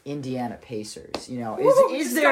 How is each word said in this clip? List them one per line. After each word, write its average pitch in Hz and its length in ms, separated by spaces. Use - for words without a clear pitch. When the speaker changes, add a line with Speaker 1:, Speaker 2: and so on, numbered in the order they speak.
Speaker 1:
Indiana 127 580
Pacers. - 680
You 123 120
know, 113 180
is, - 60
Speaker 2:
Woo, 523 320
Speaker 1:
is 302 80
Speaker 2:
just 247 100
Speaker 1:
there 294 180